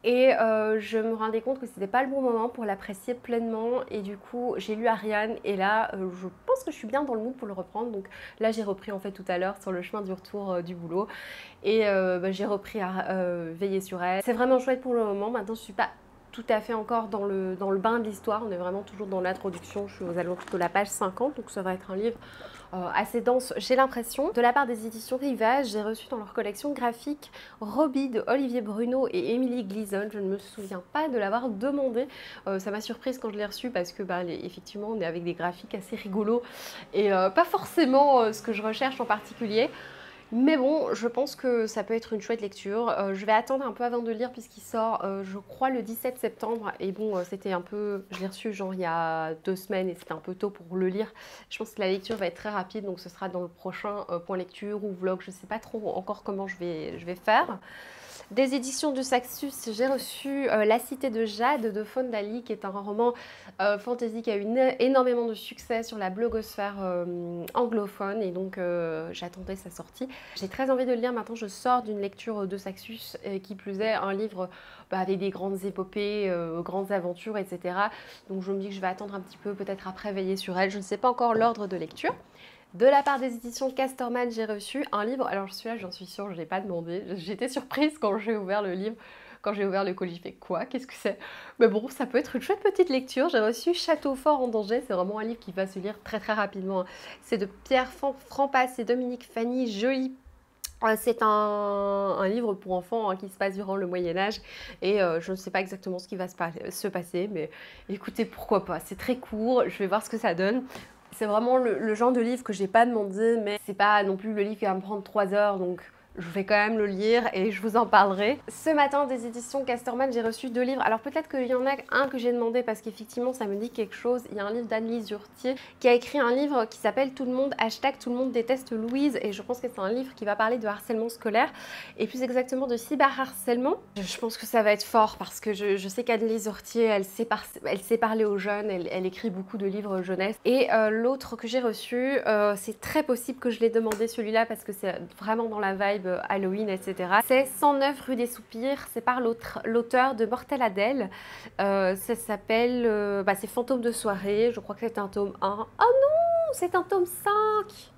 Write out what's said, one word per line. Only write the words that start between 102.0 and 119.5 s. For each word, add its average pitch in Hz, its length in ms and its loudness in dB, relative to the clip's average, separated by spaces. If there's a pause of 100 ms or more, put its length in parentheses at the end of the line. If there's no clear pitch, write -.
livre 220 260 0
pour 190 200 -4
enfants, 202 360 -2
hein, 190 60 0
qui 196 120 -12
se 190 80 -18
passe 196 180 -2
durant 190 200 -4
le 190 140 -2
Moyen-Âge 180 520 -2 (400)
et, 196 220 4
euh, 170 180 2
je 180 120 -6
ne 190 40 -2
sais 190 140 -10
pas 190 80 0
exactement 190 400 -4
ce 180 80 -12
qui - 80 -10
va 180 140 -4
se 180 80 -16
pa-, 170 160 -2 (180)
se - 160 -8
passer, 180 460 -2
mais 160 180 -4 (380)
écoutez, 202 360 -4
pourquoi - 400 0
pas, 175 160 -4
c'est 190 160 -12
très 247 200 0
court, 240 500 2
je - 100 -6
vais 196 120 0
voir 208 140 2
ce - 60 -12
que 226 80 -4
ça 208 160 2
donne. 196 300 2 (500)
C'est - 140 -2
vraiment 233 320 4
le, 240 200 4
le 214 160 0
genre 240 180 4
de 247 80 4
livre 247 220 0
que 214 120 -4
j'ai 190 140 0
pas 226 180 8
demandé, 220 580 2
mais 208 220 -2
c'est 202 80 -6
pas 208 300 6
non 196 120 2
plus 214 160 -4
le 208 100 0
livre 208 160 -2
qui 220 60 -2
va 196 80 4
me 185 80 0
prendre 196 220 -6
trois 202 320 0
heures, 208 240 4
donc 180 240 -4 (340)
je 170 120 -8
vais 190 160 -2
quand 202 120 4
même 214 200 4
le 214 100 2
lire 214 360 4 (100)
et 196 200 2
je 185 100 -4
vous 214 140 2
en 233 100 6
parlerai. 208 640 6
Ce - 200 -2
matin, 285 380 4
des 247 200 -4
éditions 240 380 -6